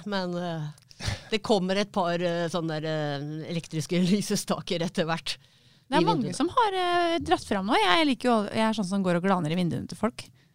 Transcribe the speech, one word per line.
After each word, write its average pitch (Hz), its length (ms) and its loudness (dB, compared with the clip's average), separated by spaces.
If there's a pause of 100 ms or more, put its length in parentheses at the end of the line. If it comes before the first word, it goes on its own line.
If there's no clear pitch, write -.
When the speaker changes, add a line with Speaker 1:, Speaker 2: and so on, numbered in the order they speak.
Speaker 1:
men, 185 300 -4
eh, 165 320 -6 (600)
det 220 120 -2
kommer 190 340 2
et 202 160 -2
par, 175 220 0
eh, 175 340 -2
sånne 160 320 -4
der, 151 60 -8
eh, 151 640 -4
elektriske 165 500 -2
<laughs> 175 80 4
lysestaker 190 720 -2
etter 165 220 -2
hvert 160 320 -4 (540)
Speaker 2:
Det 269 80 4
er - 20 6
Speaker 1:
i 339 40 4
Speaker 2:
mange 330 180 2
Speaker 1:
vinduene. 180 120 -4
Speaker 2:
som 311 140 0
har, 427 260 2
eh, 349 440 2
dratt 311 260 0
fram 196 220 -2
nå. 233 80 2
Jeg 359 320 4
liker 254 240 2
jo, 233 60 4 (120)
jeg - 220 0
er - 20 0
sånn 214 160 -2
som 196 140 0
går 175 140 2
og 170 80 0
glaner 185 260 2
i 165 60 0
vinduene 175 320 0
til - 100 -12
folk. - 260 -2 (300)